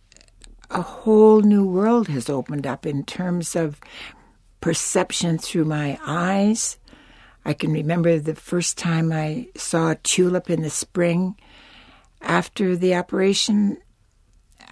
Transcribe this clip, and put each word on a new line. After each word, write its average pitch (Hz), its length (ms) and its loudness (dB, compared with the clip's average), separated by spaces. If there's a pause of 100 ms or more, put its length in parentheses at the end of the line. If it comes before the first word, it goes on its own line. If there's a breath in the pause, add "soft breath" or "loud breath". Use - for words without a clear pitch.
(720)
a 185 100 -4
whole 214 600 6
new 202 240 6
world 202 420 2
has 139 220 -4
opened 139 360 -4
up 127 200 -6
in 143 180 -4
terms 175 500 -4
of 160 240 -2 (840 loud breath)
perception 170 720 -2
through 160 300 -2
my 147 400 -4
eyes. 196 720 0 (680 soft breath)
I 151 80 -4
can 156 200 -2
remember 165 460 0
the 156 180 -6
first - 420 -4
time 165 340 -2
I 156 420 -6
saw 165 360 -2
a 160 60 -2
tulip 180 520 0
in 160 140 -2
the 156 80 -6
spring, 180 640 -2 (840 soft breath)
after 180 540 -2
the 180 180 2
operation, 196 840 0 (920)